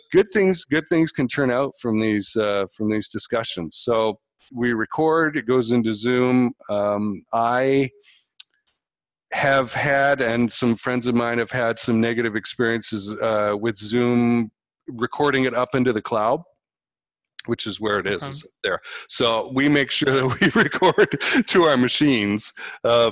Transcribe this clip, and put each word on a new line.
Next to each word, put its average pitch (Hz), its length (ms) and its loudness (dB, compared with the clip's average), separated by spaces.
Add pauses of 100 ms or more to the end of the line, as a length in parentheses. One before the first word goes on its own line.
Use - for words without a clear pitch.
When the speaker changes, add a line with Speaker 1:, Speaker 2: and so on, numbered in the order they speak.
(120)
Speaker 1:
good 196 200 4
things, 190 340 2
good 156 220 -2
things 165 220 2
can 135 160 -2
turn 131 240 0
out 131 220 -2 (100)
from 110 180 0
these, 104 360 0
uh, 101 360 0
from 107 160 -4
these 107 200 -2
discussions. 104 680 -6
So 110 440 0 (340)
we 120 180 -2
record, 156 640 0
it 113 120 -6
goes 123 240 2
into 113 220 2
Zoom. 127 580 2 (180)
Um, 104 640 -2
I 127 580 0 (1400)
have 135 400 0
had, 139 480 0
and 117 320 0
some 117 240 0
friends 123 300 -4
of 123 80 0
mine 120 240 0
have 117 120 -2
had, 117 280 -2
some 113 220 0
negative 117 360 -2
experiences, 110 800 -4
uh, 104 420 0
with 110 180 -4
Zoom 120 720 0 (380)
recording 131 560 -2
it 123 100 -2
up 123 200 -2
into 127 180 2
the 107 100 -2
cloud, 117 380 -2 (1080)
which 117 200 -6
is 98 140 -10
where 104 180 -2
it 92 80 -4
is, 98 160 -4
Speaker 2:
Okay. 139 80 -10
Speaker 1:
is 143 140 -14
up - 60 -20 (120)
there. 92 180 -2 (280)
So 117 440 -2
we 135 160 0
make 143 220 2
sure - 200 0
that 131 140 2 (160)
we 202 220 4
<laughs> - 0 -
record 175 480 2 (380)
to 185 160 4
our 147 120 4
machines. 117 760 2 (320)
Uh, 117 280 4